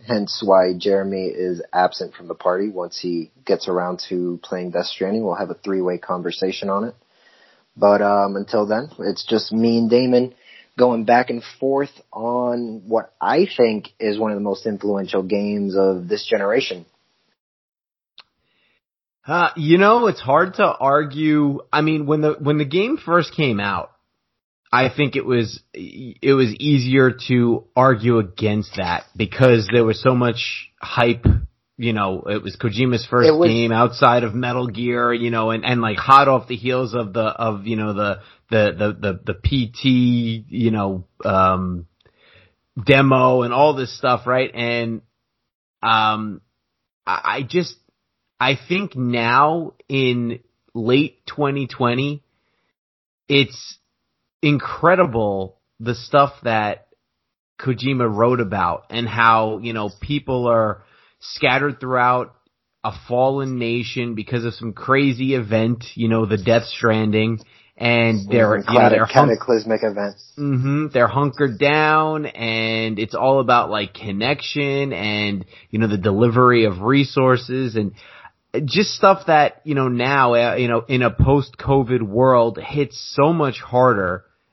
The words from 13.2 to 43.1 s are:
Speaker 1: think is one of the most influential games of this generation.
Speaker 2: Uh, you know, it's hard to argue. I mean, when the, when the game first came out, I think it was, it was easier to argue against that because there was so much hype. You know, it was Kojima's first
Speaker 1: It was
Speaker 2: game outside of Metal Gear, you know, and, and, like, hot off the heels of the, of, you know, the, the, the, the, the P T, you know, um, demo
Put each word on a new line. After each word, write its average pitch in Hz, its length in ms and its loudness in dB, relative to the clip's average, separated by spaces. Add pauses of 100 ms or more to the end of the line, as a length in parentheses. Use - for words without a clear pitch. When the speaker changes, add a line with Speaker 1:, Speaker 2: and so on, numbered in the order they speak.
Speaker 1:
think 110 320 0 (100)
is 104 180 -2
one 110 140 -2
of 104 60 -4
the 101 60 -6
most 101 220 -4
influential 98 580 -4
games 101 520 -2
of 95 320 2
this 101 180 -4
generation. 101 600 -2 (2500)
Speaker 2:
Uh, 165 300 0
you 160 200 4
know, 220 300 4
it's 170 140 -2
hard 160 320 2
to 208 120 2
argue. 147 920 0 (140)
I 151 80 2
mean, 156 240 0
when 151 160 0
the, 151 180 0
when 147 180 0
the 151 80 0
game 196 300 -2
first 170 400 -2
came 127 240 0
out, 98 320 -6 (840)
I 127 140 4
think 143 300 -2
it - 80 -4
was, 120 360 -2 (120)
it 123 600 -2
was 131 200 4
easier 131 580 2 (160)
to 120 380 2 (100)
argue 120 440 4
against 104 580 -4
that 90 260 -4 (120)
because 113 540 2
there 117 140 4
was 110 180 0
so 131 140 2
much 120 560 -4 (100)
hype. 120 440 0 (520)
You 117 140 -4
know, 98 300 -4
it 107 200 -6
was - 140 -12
Kojima's 120 500 -2
first 123 220 4
Speaker 1:
It 151 80 6
was 165 140 4
Speaker 2:
game 113 240 0
outside 120 500 4
of 110 100 -4
Metal 123 340 -4
Gear, 120 440 -2
you 120 180 -2
know, 113 220 -2
and, 113 140 -4
and, 123 160 0
like, 107 160 -2
hot 139 320 6
off 127 180 0
the 127 80 -8
heels 127 380 -4
of 113 180 -6
the, 113 120 -2
of, 107 440 -4
you 113 80 -4
know, 107 180 -4
the, 101 280 -4 (280)
the, 104 280 4
the, 104 160 -2
the, 98 320 -6
the 104 80 -6
P 127 340 -2
T, 120 800 0
you 113 240 0
know, 98 340 -4 (200)
um, 92 640 0 (920)
demo 131 600 4